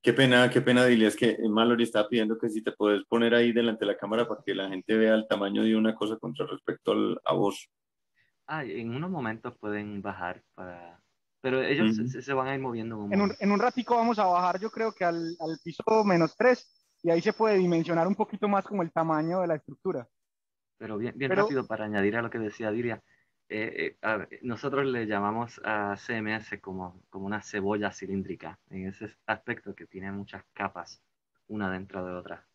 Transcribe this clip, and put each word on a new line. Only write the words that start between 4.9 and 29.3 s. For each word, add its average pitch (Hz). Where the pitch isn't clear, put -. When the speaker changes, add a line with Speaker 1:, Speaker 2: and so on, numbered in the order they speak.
Speaker 1:
vea 110
el 110
tamaño 101
de 110
una 110
cosa 110
contra -
respecto -
al, 104
a -
vos. 101
Speaker 2:
Ah, 151
en 117
unos 165
momentos 120
pueden 104
bajar 92
para, 87
pero 131
ellos 110
se, 110
Speaker 1:
Ujú. 127
Speaker 2:
se, 127
se 139
van 131
a 139
ir 135
moviendo 113
en 104
un 104
Speaker 3:
En 101
un, 202
Speaker 2:
momento. -
Speaker 3:
en 202
un 202
ratico 240
vamos 226
a 202
bajar, 180
yo 214
creo 220
que 180
al, 170
al 160
piso -
menos 170
tres, -
y 170
ahí 165
se 208
puede 220
dimensionar 170
un 196
poquito 208
más 196
como 196
el 165
tamaño 165
de 180
la 165
estructura. 143
Speaker 2:
Pero 107
bien, 117
bien 131
Speaker 3:
Pero 196
Speaker 2:
rápido 135
para 107
añadir 104
a 117
lo 117
que 113
decía 107
Dilia. 117
Eh, 107
eh, -
a 107
ver, 90
nosotros 135
le 120
llamamos 107
a 104
C 117
M 110
S 104
como, 92
como 95
una 101
cebolla 104
cilíndrica, 95
en 95
ese 101
aspecto 104